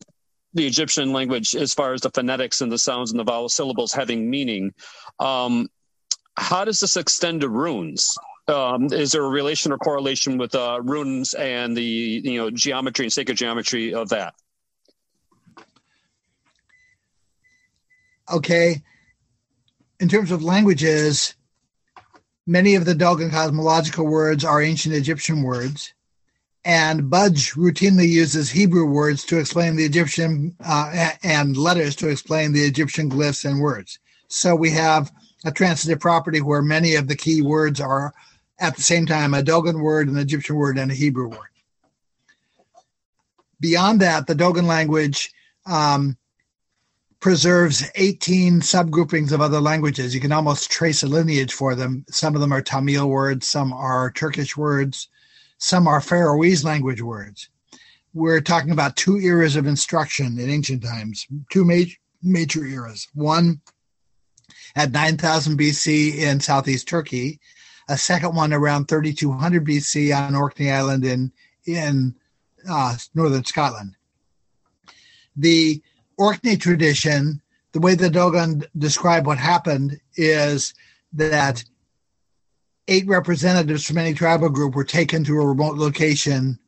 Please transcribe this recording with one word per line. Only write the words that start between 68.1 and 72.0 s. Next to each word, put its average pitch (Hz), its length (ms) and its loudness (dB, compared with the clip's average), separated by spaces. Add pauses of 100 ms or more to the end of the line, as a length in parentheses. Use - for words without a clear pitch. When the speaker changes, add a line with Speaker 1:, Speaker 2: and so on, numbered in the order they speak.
Speaker 2:
one 151 180 2
around 147 320 0
thirty-two 151 460 0
hundred 156 340 0
B 147 140 0
C 147 320 0
on 139 240 0
Orkney 143 340 -2
Island 135 360 0
in, 127 260 -2 (340)
in, 143 480 -2 (560)